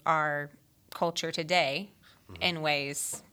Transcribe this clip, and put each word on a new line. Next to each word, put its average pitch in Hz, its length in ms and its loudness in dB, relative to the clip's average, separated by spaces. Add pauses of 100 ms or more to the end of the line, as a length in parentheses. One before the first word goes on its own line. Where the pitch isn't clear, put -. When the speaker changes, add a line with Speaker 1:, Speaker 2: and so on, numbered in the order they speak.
Speaker 1:
our 147 460 0 (400)
culture 170 400 -2
today 165 580 2 (400)
Speaker 2:
Mm-hmm. 87 140 -10
Speaker 1:
in 170 180 0
ways 143 600 0 (120)